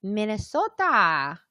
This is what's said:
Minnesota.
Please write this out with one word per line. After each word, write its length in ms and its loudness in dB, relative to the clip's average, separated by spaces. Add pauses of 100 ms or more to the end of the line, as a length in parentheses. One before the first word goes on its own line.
Minnesota. 1400 0 (100)